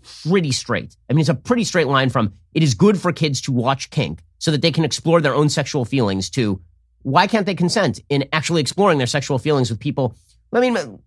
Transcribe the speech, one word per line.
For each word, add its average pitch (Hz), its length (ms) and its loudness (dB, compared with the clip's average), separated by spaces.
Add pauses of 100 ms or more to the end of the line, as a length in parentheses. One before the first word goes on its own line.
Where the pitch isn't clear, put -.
(220)
pretty 165 300 0
straight. 101 420 -6 (140)
I - 60 0
mean, 156 60 4
it's 160 100 2
a 160 40 0
pretty 240 300 0
straight 165 220 0
line 131 240 2
from 110 240 0 (180)
it 160 100 2
is 139 120 4
good 190 260 4
for 175 100 0
kids 151 320 -2
to 139 100 -4
watch 123 360 -2
kink 87 340 -4 (160)
so - 120 -2
that 147 100 0
they 165 100 2
can 156 140 0
explore 165 380 2
their 135 120 2
own 147 140 4
sexual 135 380 -2
feelings 98 440 0
to 104 300 -2 (400)
why 160 260 2
can't 202 200 0
they 190 80 -2
consent 175 440 0 (120)
in 139 200 0
actually 160 300 -2
exploring 170 380 2
their 127 80 0
sexual 135 320 -4
feelings 135 320 0
with 113 100 -6
people. 131 340 -4 (380)
I 233 80 2
mean, 247 160 2 (300)